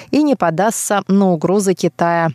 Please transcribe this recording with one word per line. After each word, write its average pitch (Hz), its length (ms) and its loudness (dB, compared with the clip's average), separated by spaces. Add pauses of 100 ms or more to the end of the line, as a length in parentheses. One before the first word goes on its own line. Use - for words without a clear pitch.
(120)
и 277 100 2
не 285 140 0
поддастся 196 720 -2
на 190 240 2
угрозы 185 420 0
Китая. 170 600 0